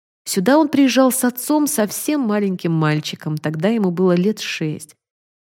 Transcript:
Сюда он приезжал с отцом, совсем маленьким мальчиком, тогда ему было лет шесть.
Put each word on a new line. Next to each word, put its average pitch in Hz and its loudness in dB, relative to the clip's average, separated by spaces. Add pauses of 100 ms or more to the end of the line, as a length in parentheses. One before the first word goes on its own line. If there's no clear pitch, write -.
(260)
Сюда 220 2
он 311 4
приезжал 262 4
с - -2
отцом, 294 0
совсем 277 -2
маленьким 202 -2
мальчиком, 156 -2
тогда 156 -4
ему 214 0
было 180 2
лет 190 0
шесть. - -8 (560)